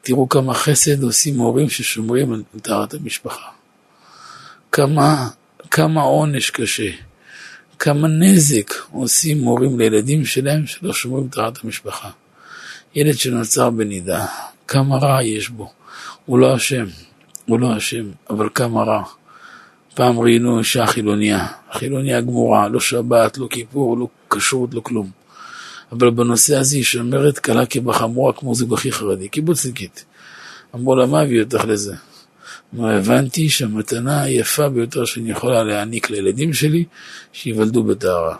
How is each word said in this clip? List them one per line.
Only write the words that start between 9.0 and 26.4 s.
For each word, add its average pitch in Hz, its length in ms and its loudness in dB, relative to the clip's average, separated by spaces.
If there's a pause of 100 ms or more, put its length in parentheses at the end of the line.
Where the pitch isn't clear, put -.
הורים 120 340 2
לילדים 113 460 2
שלהם 143 420 0
שלא - 260 -8
שומרים 131 360 -4
טהרת 117 360 -6
המשפחה. 101 460 -10 (840)
ילד 147 200 2
שנוצר 123 560 0
בנידה, 101 560 -4 (420)
כמה 135 280 2
רע 135 260 2
יש 107 280 -4
בו. 107 220 -16 (540)
הוא 123 120 4
לא 127 180 6
אשם, 120 300 -2 (600)
הוא 113 140 2
לא 120 160 2
אשם, 107 340 -6 (200)
אבל 107 240 -2
כמה 117 280 0
רע. 107 220 0 (920)
פעם 123 220 4
ראינו 117 400 4
אישה 110 280 0
חילוניה, 104 600 0 (260)
חילוניה 135 480 -2
גמורה, 117 480 2
לא 120 120 0
שבת, 120 580 2
לא 127 120 -6
כיפור, 120 480 -2
לא 120 100 -4 (220)
כשרות, 123 440 -2
לא 117 60 -4
כלום. 107 300 -6 (800)
אבל 120 180 4
בנושא 120 460 2